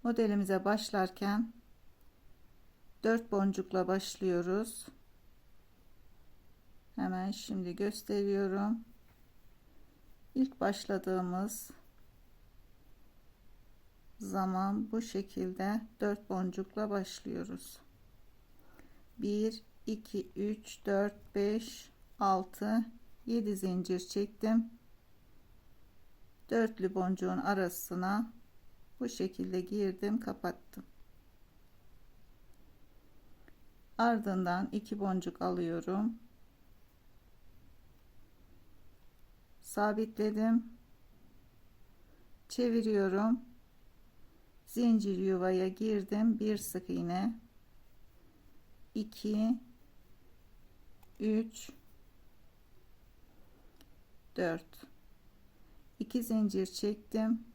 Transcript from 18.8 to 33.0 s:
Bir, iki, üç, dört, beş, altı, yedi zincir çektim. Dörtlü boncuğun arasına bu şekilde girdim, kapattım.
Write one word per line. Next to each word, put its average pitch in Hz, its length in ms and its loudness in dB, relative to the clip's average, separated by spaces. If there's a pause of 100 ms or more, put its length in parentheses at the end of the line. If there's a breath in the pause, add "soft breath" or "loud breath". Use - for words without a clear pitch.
Bir, 214 440 0 (240)
iki, - 500 -6
üç, 214 500 -4
dört, 202 480 0
beş, 208 580 -2 (280)
altı, 202 640 2 (420)
yedi 214 300 0
zincir 185 440 0
çektim. 214 680 2 (1800)
Dörtlü 220 440 2
boncuğun 185 440 2
arasına 190 1000 0 (640)
bu 240 80 -2
şekilde 185 520 -4
girdim, 202 600 0
kapattım. - 640 -8 (3250)